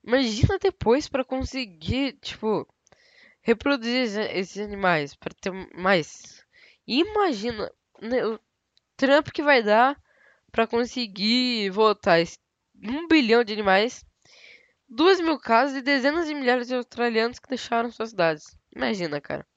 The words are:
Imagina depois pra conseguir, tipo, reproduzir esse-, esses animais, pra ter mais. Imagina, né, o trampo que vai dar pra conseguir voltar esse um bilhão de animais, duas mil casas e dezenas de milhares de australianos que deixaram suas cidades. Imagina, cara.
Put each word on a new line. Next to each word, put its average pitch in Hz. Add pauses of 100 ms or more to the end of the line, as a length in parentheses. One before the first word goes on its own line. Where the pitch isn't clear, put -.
Imagina 247
depois -
pra 269
conseguir, 254
tipo, 208 (720)
reproduzir 240
esse-, 208
esses 190
animais, 185
pra -
ter - (240)
mais. - (420)
Imagina, 247 (300)
né, 226
o 214 (560)
trampo 277
que 302
vai 277
dar 226 (500)
pra 226
conseguir 233
voltar 202
esse 170 (460)
um 285
bilhão 240
de 214
animais, 208 (840)
duas 330
mil 320
casas 262
e 269
dezenas 285
de 302
milhares 247
de 254
australianos 233
que -
deixaram 233
suas 226
cidades. 165 (180)
Imagina, 180
cara. 147 (120)